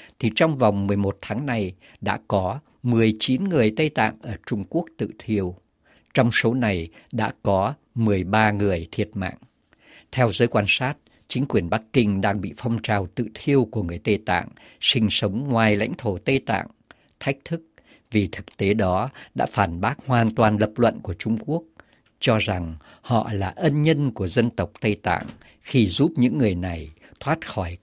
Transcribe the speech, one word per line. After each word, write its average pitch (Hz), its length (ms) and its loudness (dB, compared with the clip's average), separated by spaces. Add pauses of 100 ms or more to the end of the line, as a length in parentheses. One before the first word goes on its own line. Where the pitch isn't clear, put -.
(180)
thì 113 180 0
trong 160 220 2
vòng 101 280 2
mười 101 100 0
một 98 240 -2
tháng 123 260 -6
này 107 280 -4 (260)
đã 110 280 -2
có 101 320 -2 (220)
mười 113 380 4
chín 131 240 0
người 131 320 2
Tây 156 120 0
Tạng 110 340 -2
ở 107 140 -10 (100)
Trung 101 220 -4
Quốc 170 160 -2 (140)
tự 107 200 -4
thiêu. 95 380 -4 (580)
Trong 120 180 4
số 120 220 2
này 101 340 0 (240)
đã 110 200 -2 (100)
có 101 320 2 (200)
mười 104 300 2
ba 107 260 4
người 98 420 0
thiệt - 220 -4
mạng. 95 240 -6 (720)
Theo 120 200 2
giới 117 160 2
quan 107 200 2
sát, 131 260 0 (340)
chính 135 200 -2
quyền 90 220 0
Bắc 110 120 0 (100)
Kinh 104 280 4
đang 104 200 0
bị 95 160 -6
phong 117 260 -4
trào 101 240 0
tự 117 280 -6
thiêu 139 300 2
của 107 180 -4
người 87 160 -6
Tây 104 280 2
Tạng 90 220 0 (320)
sinh 110 300 2
sống 113 380 -2
ngoài 113 280 2
lãnh 101 220 -4
thổ 98 200 -4
Tây 135 200 0
Tạng 98 280 -4 (540)
thách 139 240 -2
thức, 165 180 -8 (480)
vì 101 220 2
thực - 240 -16
tế 101 180 2
đó 101 360 0 (240)
đã 123 120 0
phản 87 340 0
bác 117 260 -4
hoàn 117 280 2
toàn 107 240 4
lập 107 180 0
luận 117 260 2
của 95 120 -8
Trung 110 320 -4
Quốc, 156 160 -4 (580)
cho 113 180 2
rằng 90 380 -4 (240)
họ 113 320 0
là 98 160 -2
ân 151 340 0
nhân 147 280 2
của 95 180 -4
dân 117 220 2
tộc - 300 -4
Tây 104 220 0
Tạng 87 240 0 (340)
khi 120 260 2
giúp 135 300 0
những 143 220 2
người 107 160 2
này 85 360 -8 (300)
thoát 160 260 -4
khỏi 87 360 -6